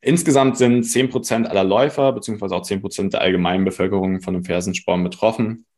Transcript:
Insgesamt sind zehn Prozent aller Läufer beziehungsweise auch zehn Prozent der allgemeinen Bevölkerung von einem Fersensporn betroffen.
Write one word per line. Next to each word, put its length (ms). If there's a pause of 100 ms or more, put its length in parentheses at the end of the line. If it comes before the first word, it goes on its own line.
Insgesamt 540
sind 240
zehn 260
Prozent 420
aller 140
Läufer 480
beziehungsweise 420
auch 60
zehn 220
Prozent 320
der 80
allgemeinen 420
Bevölkerung 560
von 140
einem 100
Fersensporn 580
betroffen. 640 (140)